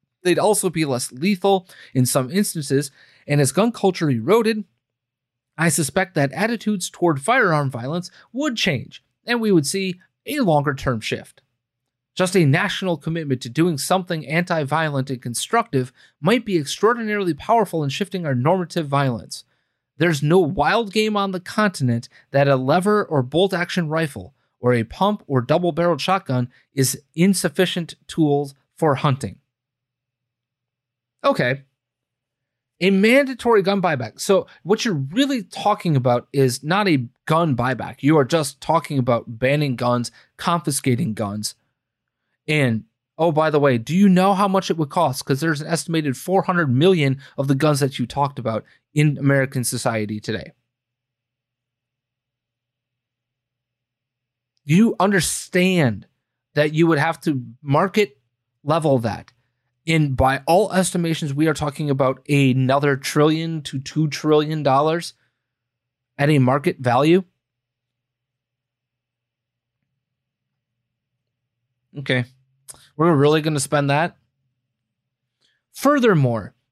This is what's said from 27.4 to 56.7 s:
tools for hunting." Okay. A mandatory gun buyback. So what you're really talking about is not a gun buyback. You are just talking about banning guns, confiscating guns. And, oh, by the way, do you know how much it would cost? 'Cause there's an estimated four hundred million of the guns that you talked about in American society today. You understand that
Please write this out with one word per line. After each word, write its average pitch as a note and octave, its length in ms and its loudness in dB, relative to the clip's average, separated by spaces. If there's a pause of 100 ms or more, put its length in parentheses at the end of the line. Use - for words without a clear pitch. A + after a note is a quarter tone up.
tools C#3+ 460 0 (220)
for D3 200 2
hunting." C3+ 440 -2 (1800)
Okay. C#3+ 400 0 (1160)
A F3+ 100 2
mandatory A#3 720 4
gun G3 180 0
buyback. C#3 400 -2
So - 280 2 (160)
what G#3+ 200 0
you're G#3+ 120 -2
really G#3+ 480 -2
talking G3 520 -2
about B2 380 0
is C3 300 0
not G3 240 -2
a C3+ 180 2 (220)
gun D#3+ 280 0
buyback. A#2+ 460 -4
You D3+ 160 4
are C#3 80 4
just D#3 340 -2
talking D#3 380 -2
about A#2+ 400 -2
banning C#3 380 0
guns, B2 360 -2 (260)
confiscating C#3 760 -2
guns. G#2 400 -6 (920)
And, C3 380 0 (340)
oh, E3 120 2
by D#3 200 2
the D3 80 2
way, C#3 180 4
do C3 180 -4
you G3 140 6
know F#3 240 6
how G3 140 2
much F#3+ 240 0
it D#3+ 60 -4
would D3+ 120 -2
cost? D3+ 340 0
'Cause C3+ 180 -2
there's D#3 200 -2
an D3+ 60 -12
estimated D#3+ 500 -2
four F#3 240 0
hundred E3+ 300 0
million C#3 500 2 (160)
of C#3 100 -2
the C#3+ 60 2
guns C#3+ 280 2
that C#3 180 -2
you A#2+ 80 -2
talked C#3 320 -4
about A2+ 260 -6 (300)
in D3 240 2
American C3+ 440 0
society A2 560 -4
today. - 340 -10 (4000)
You F#3 340 4
understand F3+ 1080 0 (480)
that D3+ 180 0